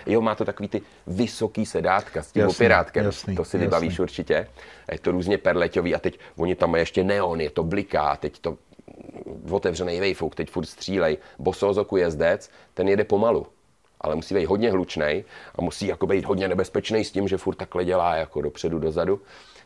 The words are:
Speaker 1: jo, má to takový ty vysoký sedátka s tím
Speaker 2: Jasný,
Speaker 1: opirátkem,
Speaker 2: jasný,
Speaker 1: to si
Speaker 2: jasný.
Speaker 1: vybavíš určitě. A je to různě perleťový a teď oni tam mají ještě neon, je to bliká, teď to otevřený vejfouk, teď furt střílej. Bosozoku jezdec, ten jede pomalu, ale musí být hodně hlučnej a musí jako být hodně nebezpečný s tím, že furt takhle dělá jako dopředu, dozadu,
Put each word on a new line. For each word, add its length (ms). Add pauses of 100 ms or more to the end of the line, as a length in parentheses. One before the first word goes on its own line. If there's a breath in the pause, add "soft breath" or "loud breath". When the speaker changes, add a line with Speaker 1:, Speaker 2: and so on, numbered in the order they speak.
Speaker 1:
jo, 140
má 140
to 100
takový 240
ty 140 (240 loud breath)
vysoký 600
sedátka 560
s 100
tím 100
Speaker 2:
Jasný, 140
Speaker 1:
opirátkem, 480
Speaker 2:
jasný, 320
Speaker 1:
to 80
si 120
Speaker 2:
jasný. 100
Speaker 1:
vybavíš 320
určitě. 500 (400 loud breath)
A 40
je 60
to 120
různě 280
perleťový 560
a 40
teď 200 (180 loud breath)
oni 180
tam 160
mají 120
ještě 220
neon, 360
je 100
to 140
bliká, 520
teď 220
to 180 (960)
otevřený 500
vejfouk, 340
teď 160
furt 160
střílej. 520 (200 loud breath)
Bosozoku 580
jezdec, 540 (240 soft breath)
ten 140
jede 160
pomalu, 420 (540)
ale 140
musí 200
být 120
hodně 240
hlučnej 540 (300 loud breath)
a 80
musí 240
jako 200
být 180
hodně 240
nebezpečný 560
s 80
tím, 160
že 80
furt 200
takhle 280
dělá 320
jako 260
dopředu, 360
dozadu, 420 (460 loud breath)